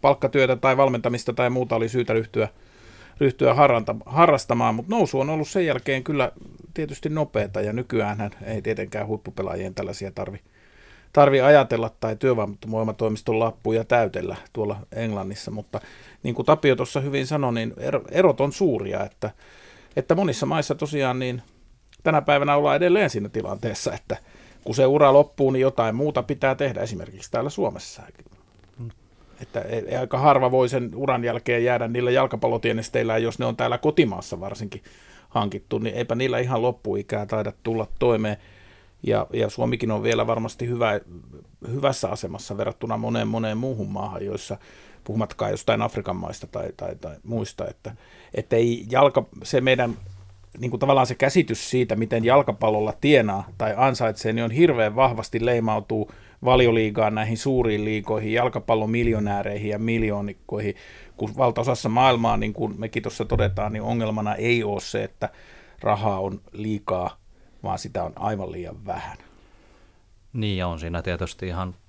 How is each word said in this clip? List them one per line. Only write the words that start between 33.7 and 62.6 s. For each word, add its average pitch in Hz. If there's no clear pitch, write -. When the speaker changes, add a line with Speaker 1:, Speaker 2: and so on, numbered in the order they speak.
Speaker 1:
kotimaassa 113
varsinkin 98
hankittu, 104
niin 110
eipä 117
niillä 123
ihan 123
loppuikää 104
taida 107
tulla 113
toimeen. 110
Ja, 107
ja 110
Suomikin 120
on 107
vielä 113
varmasti 113
hyvä, 120
hyvässä 135
asemassa 92
verrattuna 110
moneen, 113
moneen 110
muuhun 117
maahan, 98
joissa, 101
puhumattakaan 107
jostain 110
Afrikan 104
maista 85
tai, -
tai, 92
tai 76
muista, 110
että, -
että -
ei 117
jalka-, 131
se 131
meidän, 127
niin 123
kuin 117
tavallaan 135
se 120
käsitys -
siitä, 120
miten 113
jalkapallolla 107
tienaa 110
tai 110
ansaitsee, 117
niin 117
on 113
hirveän 120
vahvasti 117
leimautuu 110
Valioliigaan, 113
näihin 110
suuriin 113
liigoihin, 107
jalkapallomiljonääreihin 110
ja 104
miljoonikkoihin, 104
kun 104
valtaosassa 120
maailmaa, 117
niin 107
kuin 107